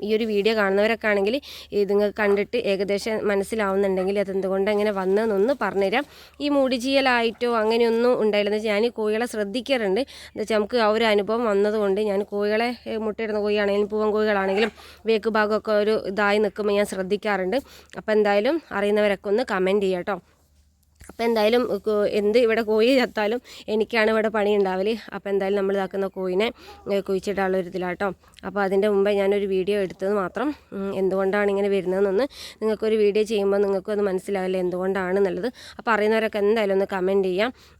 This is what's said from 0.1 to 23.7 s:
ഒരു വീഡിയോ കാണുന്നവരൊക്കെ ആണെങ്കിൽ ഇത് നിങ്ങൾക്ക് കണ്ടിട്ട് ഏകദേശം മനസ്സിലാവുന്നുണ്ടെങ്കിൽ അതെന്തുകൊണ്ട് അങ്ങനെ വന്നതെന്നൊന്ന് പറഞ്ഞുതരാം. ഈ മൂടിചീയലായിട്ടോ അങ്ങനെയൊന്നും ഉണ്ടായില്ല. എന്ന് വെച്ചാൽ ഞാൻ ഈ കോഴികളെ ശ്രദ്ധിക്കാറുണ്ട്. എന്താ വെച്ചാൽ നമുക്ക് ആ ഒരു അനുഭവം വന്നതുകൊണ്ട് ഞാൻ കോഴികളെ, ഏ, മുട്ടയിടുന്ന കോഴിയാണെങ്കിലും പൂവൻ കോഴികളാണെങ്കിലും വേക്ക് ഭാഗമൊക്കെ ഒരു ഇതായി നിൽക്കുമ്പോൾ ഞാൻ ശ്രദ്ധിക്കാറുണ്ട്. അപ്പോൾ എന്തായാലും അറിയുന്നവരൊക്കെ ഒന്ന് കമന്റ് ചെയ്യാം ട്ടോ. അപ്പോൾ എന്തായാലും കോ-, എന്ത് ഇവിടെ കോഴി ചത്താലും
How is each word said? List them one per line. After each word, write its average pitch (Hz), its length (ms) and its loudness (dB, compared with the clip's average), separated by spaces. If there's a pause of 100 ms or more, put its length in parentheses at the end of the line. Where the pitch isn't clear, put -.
ഒരു 226 140 0
വീഡിയോ 202 280 2
കാണുന്നവരൊക്കെ 208 500 0
ആണെങ്കിൽ 202 260 0 (440)
ഇത് 202 120 0
നിങ്ങൾക്ക് 202 300 2
കണ്ടിട്ട് 202 360 0 (140)
ഏകദേശം 202 480 -2 (120)
മനസ്സിലാവുന്നുണ്ടെങ്കിൽ 196 920 0
അതെന്തുകൊണ്ട് 190 500 -2
അങ്ങനെ 208 260 2
വന്നതെന്നൊന്ന് 202 540 2 (100)
പറഞ്ഞുതരാം. 196 420 0 (380)
ഈ 294 120 -2
മൂടിചീയലായിട്ടോ 254 960 0 (100)
അങ്ങനെയൊന്നും 233 520 2 (100)
ഉണ്ടായില്ല. 208 280 0
എന്ന് 214 80 -2
വെച്ചാൽ 214 160 -2
ഞാൻ 214 140 2
ഈ - 100 -2
കോഴികളെ 220 340 -2
ശ്രദ്ധിക്കാറുണ്ട്. 220 680 -2
എന്താ - 420 -10
വെച്ചാൽ 220 160 0
നമുക്ക് 214 260 -2
ആ 208 120 4
ഒരു 226 160 2
അനുഭവം 208 380 0
വന്നതുകൊണ്ട് 202 500 2 (100)
ഞാൻ 196 100 0 (120)
കോഴികളെ, 214 360 0 (220)
ഏ, 226 60 -6 (100)
മുട്ടയിടുന്ന 214 400 -4
കോഴിയാണെങ്കിലും 208 480 0
പൂവൻ 214 220 0
കോഴികളാണെങ്കിലും 208 540 0 (380)
വേക്ക് 220 300 0
ഭാഗമൊക്കെ 214 360 0 (100)
ഒരു 220 100 2 (180)
ഇതായി 208 320 2
നിൽക്കുമ്പോൾ 202 340 -2
ഞാൻ 208 140 0
ശ്രദ്ധിക്കാറുണ്ട്. 190 680 -2 (400)
അപ്പോൾ 214 200 -4
എന്തായാലും 208 380 2 (220)
അറിയുന്നവരൊക്കെ 208 540 0
ഒന്ന് 240 200 2
കമന്റ് 196 340 2
ചെയ്യാം 180 220 -2
ട്ടോ. 190 80 -4 (920)
അപ്പോൾ - 180 -8
എന്തായാലും 226 360 2 (220)
കോ-, 208 200 2 (140)
എന്ത് 208 240 2
ഇവിടെ 226 260 2
കോഴി 220 300 4
ചത്താലും 220 400 -2 (340)